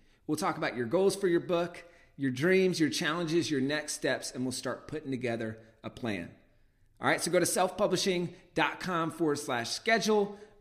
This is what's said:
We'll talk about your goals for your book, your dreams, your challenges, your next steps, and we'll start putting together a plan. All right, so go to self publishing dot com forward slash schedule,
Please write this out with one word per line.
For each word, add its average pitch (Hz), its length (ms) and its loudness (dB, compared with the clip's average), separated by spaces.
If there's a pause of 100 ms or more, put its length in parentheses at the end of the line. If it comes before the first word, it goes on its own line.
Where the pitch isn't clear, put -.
(260)
We'll 151 100 -2
talk 160 220 0
about 147 180 -2
your 120 120 -2
goals 190 280 4
for 196 120 0
your 170 140 4
book, 170 420 -2 (340)
your 135 140 0
dreams, 180 480 4
your 151 100 4
challenges, 160 640 0
your 135 100 2
next 147 320 -2
steps, - 380 -4
and 127 120 -6
we'll 131 80 -2
start 123 360 -6
putting 151 240 -8
together 117 480 -4 (240)
a 113 80 -12
plan. 95 400 -6 (680)
All - 80 -4
right, 160 140 2
so 170 100 -4
go 180 80 4
to - 60 4
self 185 320 0
publishing 180 560 0 (200)
dot 151 260 0
com 165 300 -2
forward 151 300 0
slash 120 300 -4
schedule, 214 680 0 (240)